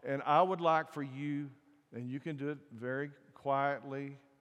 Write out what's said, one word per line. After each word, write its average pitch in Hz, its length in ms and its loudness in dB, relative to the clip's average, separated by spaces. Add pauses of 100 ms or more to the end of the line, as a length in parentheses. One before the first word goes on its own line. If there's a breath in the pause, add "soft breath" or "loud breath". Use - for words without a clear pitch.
And 139 220 -2
I 147 160 8
would 185 200 4
like 160 300 4
for 147 120 -6
you, 143 460 -4 (440)
and 120 160 -6
you 135 100 -6
can 160 160 -6
do 139 140 -4
it 147 80 -6 (160)
very 131 380 -4 (220)
quietly 139 840 -2 (240)